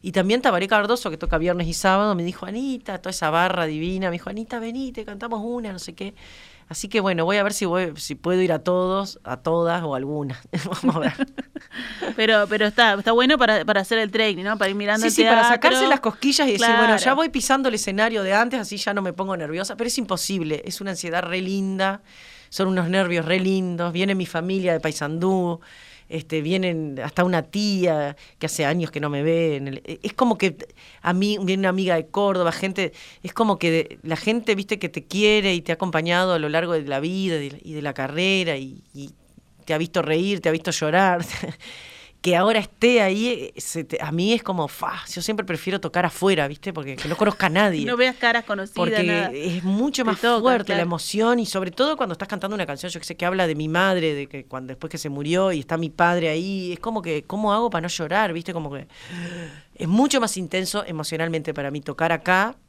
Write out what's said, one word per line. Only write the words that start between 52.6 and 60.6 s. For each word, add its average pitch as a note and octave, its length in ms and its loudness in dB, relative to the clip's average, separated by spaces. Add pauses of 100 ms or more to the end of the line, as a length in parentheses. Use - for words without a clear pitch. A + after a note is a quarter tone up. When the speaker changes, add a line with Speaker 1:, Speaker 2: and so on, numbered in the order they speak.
Speaker 1:
canción, D3 240 -8
yo E3+ 80 -10
que - 80 -14
sé, E3+ 100 -10
que - 100 -4
habla F#3 200 2
de D#3+ 80 0
mi D#3 140 -4
madre, F3 460 2
de C#3 120 -6
que C3+ 200 -14
cuando, C3 260 -10
después D#3+ 180 -10
que D#3+ 80 -10
se D3 120 -6
murió E3+ 420 0
y D#3 80 -2
está D#3+ 160 -4
mi D#3+ 140 -4
padre E3+ 400 2
ahí, F3+ 420 -4
es E3+ 80 -10
como A3 220 -6
que, D#3 220 -4
¿cómo G#3 280 0
hago A3+ 180 2
para E3+ 120 -2
no F3 60 -6
llorar? F3 440 -2
¿Viste? E3+ 220 -6
Como D3+ 180 -6
que C#3 160 -12 (880)
es E3+ 100 -6
mucho B3+ 340 4
más A3 180 -2
intenso F#3 480 -4